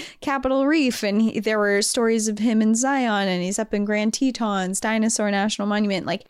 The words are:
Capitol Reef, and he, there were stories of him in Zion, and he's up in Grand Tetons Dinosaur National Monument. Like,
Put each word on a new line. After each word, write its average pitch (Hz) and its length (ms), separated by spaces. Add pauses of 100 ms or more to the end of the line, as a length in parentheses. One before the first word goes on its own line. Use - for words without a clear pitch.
(220)
Capitol 269 460
Reef, 285 360
and 202 180
he, 220 200
there 214 180
were 202 220
stories 226 480
of 208 100
him 220 220
in 220 140
Zion, 233 520
and 180 160
he's 190 160
up 220 140
in 208 100
Grand 214 300
Tetons 202 680
Dinosaur 220 520
National 202 360
Monument. 208 380
Like, 180 240